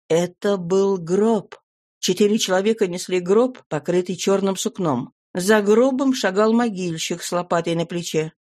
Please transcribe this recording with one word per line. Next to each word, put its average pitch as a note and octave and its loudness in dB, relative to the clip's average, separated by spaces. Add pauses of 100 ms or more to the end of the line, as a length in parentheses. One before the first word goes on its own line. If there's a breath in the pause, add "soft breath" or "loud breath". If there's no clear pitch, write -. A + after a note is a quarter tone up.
Это F3+ 0
был F#3+ 0
гроб. G3 0 (440)
Четыре G#3 2
человека G3 0
несли F3+ -4
гроб, A3 2 (100)
покрытый F3 -2
чёрным G3 0
сукном. D#3 -4 (200)
За G3+ 2
гробом B3+ 2
шагал G#3 0
могильщик F3+ -2
с - -8
лопатой F3 -2
на E3+ -2
плече. E3 -4 (260)